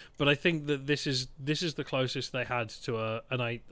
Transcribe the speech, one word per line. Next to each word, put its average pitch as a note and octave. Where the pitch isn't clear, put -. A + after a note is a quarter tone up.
But C#3+
I D3
think D#3
that C#3
this C#3+
is, C3
this D3
is E3
the C#3+
closest C3
they B2
had A#2
to -
a, A2
and B2+
I, A#2+